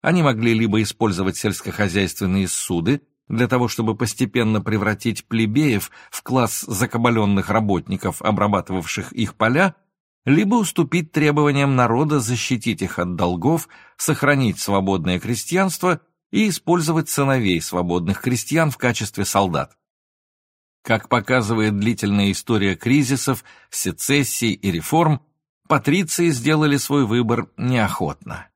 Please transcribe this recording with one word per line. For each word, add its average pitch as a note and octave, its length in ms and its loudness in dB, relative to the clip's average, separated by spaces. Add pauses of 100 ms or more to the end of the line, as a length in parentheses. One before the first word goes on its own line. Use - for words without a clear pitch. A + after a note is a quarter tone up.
Они F3 180 2
могли A#2 320 2
либо A2 300 2
использовать F#2+ 520 -2
сельскохозяйственные F#2+ 1120 -2
суды F#2 540 -2 (260)
для A2+ 200 0
того, B2 200 2
чтобы A2 280 -2
постепенно A2 680 0
превратить G#2+ 640 -2
плебеев A2+ 640 0 (220)
в - 100 -12
класс B2+ 400 0
закабалённых A2 880 0
работников, G2 720 -2
обрабатывавших G2+ 920 -2
их G#2+ 200 -4
поля, C#3+ 400 2 (540)
либо G3 280 4
уступить E3+ 580 -2
требованиям D3 640 2
народа C3 420 2
защитить A2+ 640 -2
их - 180 -6
от F2+ 160 -4
долгов, F2+ 540 0 (260)
сохранить C#3 640 0
свободное F#2+ 600 0
крестьянство F3 840 -2 (300)
и G#3+ 180 2
использовать D#3+ 580 0
сыновей B2 540 2
свободных F2 580 -2
крестьян C#3+ 500 0
в - 80 -6
качестве A#2 460 -2
солдат. F2+ 540 0 (1040)
Как A2+ 240 -2
показывает A2 720 0
длительная G2+ 540 0
история G2 420 0
кризисов, C3 680 0 (240)
сецессий - 840 -2
и - 180 -2
реформ, D3+ 520 0 (480)
патриции E3+ 600 0
сделали C#3+ 440 2
свой C#3 300 0
выбор A2+ 500 0
неохотно. G#2 1000 -2